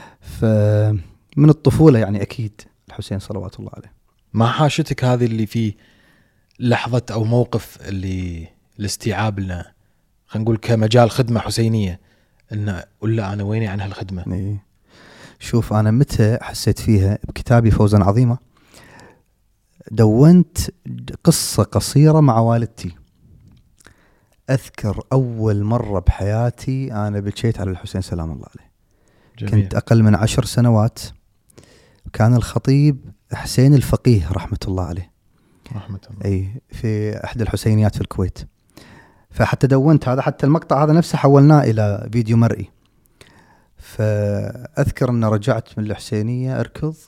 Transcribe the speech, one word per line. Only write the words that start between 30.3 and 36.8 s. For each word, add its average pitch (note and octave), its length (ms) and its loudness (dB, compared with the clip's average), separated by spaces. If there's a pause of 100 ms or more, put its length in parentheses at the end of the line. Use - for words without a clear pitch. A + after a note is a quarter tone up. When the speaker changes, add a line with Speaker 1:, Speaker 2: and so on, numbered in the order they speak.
Speaker 1:
سنوات. A2+ 540 0 (1120)
كان A#2 220 4
الخطيب C3+ 800 0 (200)
حسين - 420 2
الفقيه A2+ 580 2
رحمة F2+ 260 -6 (100)
الله F#2 160 -4
عليه. F2 260 -10 (640)
Speaker 2:
رحمة F#2+ 240 -12 (100)
الله. G2 140 -14
Speaker 1:
أي، G2 440 -4
في G#2+ 560 -4